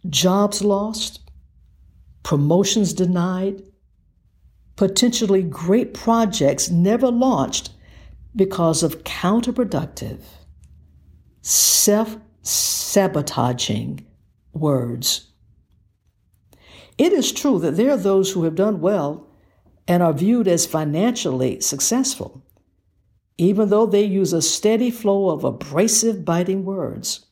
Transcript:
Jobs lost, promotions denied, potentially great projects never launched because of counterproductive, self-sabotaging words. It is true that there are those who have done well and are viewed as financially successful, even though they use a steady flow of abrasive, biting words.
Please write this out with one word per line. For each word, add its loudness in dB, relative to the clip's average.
Jobs 2
lost, -2
promotions 2
denied, -2
potentially 2
great 0
projects 0
never 2
launched 0
because 2
of -4
counterproductive, -4
self-sabotaging -2
words. -4
It 4
is 2
true 0
that 0
there 2
are 2
those 2
who -2
have -2
done 0
well -2
and 4
are 4
viewed 2
as 2
financially -2
successful, -4
even 2
though 4
they 2
use 0
a 0
steady 0
flow 0
of -4
abrasive, -2
biting -2
words. -8